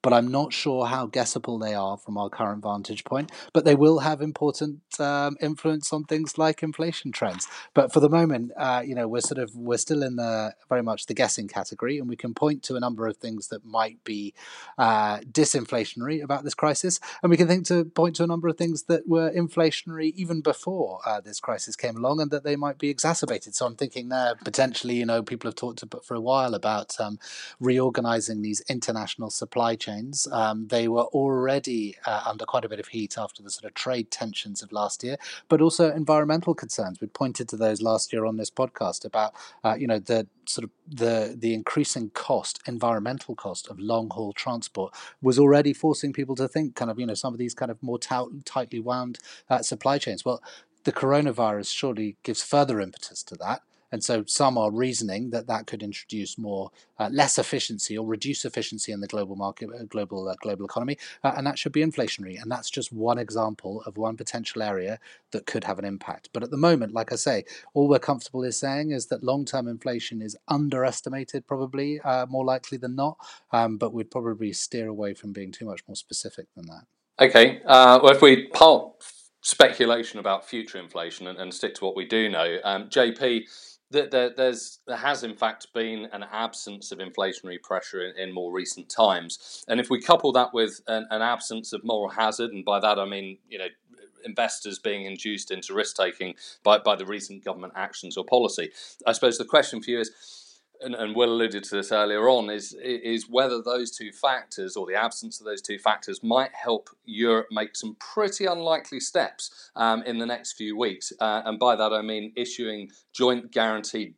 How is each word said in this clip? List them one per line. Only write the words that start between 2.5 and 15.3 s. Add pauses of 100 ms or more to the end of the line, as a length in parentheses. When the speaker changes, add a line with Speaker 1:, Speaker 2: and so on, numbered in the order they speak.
Speaker 1:
vantage
point, (220)
but
they
will
have
important, (180)
um,
influence
on
things
like
inflation
trends. (280)
But
for
the
moment,
uh,
you
know,
we're
sort
of,
we're
still
in
the, (140)
very
much
the
guessing
category,
and
we
can
point
to
a
number
of
things
that
might
be, (460)
uh,
disinflationary